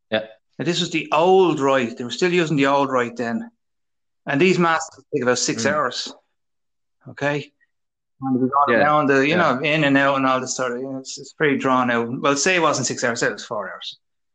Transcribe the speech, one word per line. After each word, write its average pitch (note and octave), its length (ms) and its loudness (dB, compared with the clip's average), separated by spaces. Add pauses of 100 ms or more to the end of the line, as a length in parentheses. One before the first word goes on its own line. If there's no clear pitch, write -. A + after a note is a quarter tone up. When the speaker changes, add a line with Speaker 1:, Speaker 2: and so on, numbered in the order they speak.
(120)
Speaker 1:
Yeah. A2 140 -2 (320)
Speaker 2:
Now, C3+ 80 -6
this F3 140 -2
was F3+ 120 -4
the D3+ 200 -4
old E3+ 480 4
rite. C3+ 380 0
They C3 60 -8
were A#2+ 60 -10 (100)
still F3+ 140 0
using E3 240 0
the C#3 100 2
old C#3 220 2
rite A#2+ 280 -2
then. A#2 340 -6 (760)
And C#3+ 160 -2
these F3+ 160 4
masses E3 460 -2 (100)
take C3+ 100 0
about A#2+ 160 2
six A#2 260 -4
Speaker 1:
Mm. C#3 80 2
Speaker 2:
hours. C#3+ 400 -4 (960)
Okay? C#3+ 420 -6 (720)
And C3 200 0
we B2+ 80 2
got C#3 220 2
Speaker 1:
Yeah, A#2 80 4
Speaker 2:
down D3+ 280 4
the, C#3 120 4
you D3 160 2
Speaker 1:
yeah. - 20 -
Speaker 2:
know, D3 240 2
in D#3 220 0
and C#3 140 4
out C#3 180 2
and C3+ 100 0
all C3 160 2
this B2+ 140 -8
sort B2+ 180 -4
of, A#2+ 60 -6
you C3+ 100 -8
know, C3+ 100 -10
it's, - 200 -14
it's - 140 -20
pretty C#3+ 240 0
drawn B2+ 340 2
out. A#2 180 0 (120)
Well, C#3+ 140 2
say F#3 200 2
it F3 60 2
wasn't C#3 260 0
six B2 160 -6
hours, A#2 160 -2
say D3 80 0
it A2+ 60 -2
was G2+ 120 -14
four G#2 260 -8
hours. - 260 -16 (380)